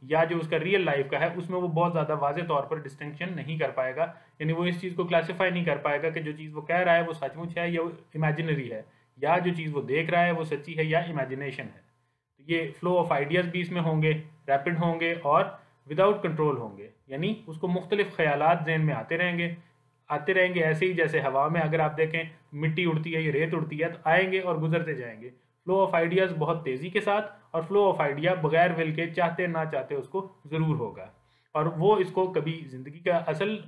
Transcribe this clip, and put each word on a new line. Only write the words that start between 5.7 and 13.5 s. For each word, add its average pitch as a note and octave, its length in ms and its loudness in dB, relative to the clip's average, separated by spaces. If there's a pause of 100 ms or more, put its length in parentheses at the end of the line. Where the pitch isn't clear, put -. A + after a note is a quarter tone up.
पाएगा D3 300 0
कि D#3+ 100 -4
जो D3+ 140 -6
चीज़ D#3 200 -14
वो D3+ 100 -8
कह E3+ 180 0
रहा F3 140 6
है E3+ 80 4
वो E3 120 -4
सचमुच E3 420 -8
है F3 160 -2
या E3 80 0
वो E3+ 100 -4 (240)
imaginary D#3 520 0
है, G#2+ 180 -10 (320)
या D3 220 2
जो F3 140 0
चीज़ D#3+ 180 -6
वो C#3+ 120 -2
देख D3+ 260 -2
रहा F3 120 4
है F3 120 4
वो D#3+ 120 -2
सच्ची D3+ 280 -6
है D#3+ 140 -2
या D#3+ 180 2
imagination C3+ 600 -6
है। - 180 -18 (640)
ये E3 300 -2
flow F3 200 0
of D#3+ 160 2
ideas D3+ 320 2
भी F3 160 -2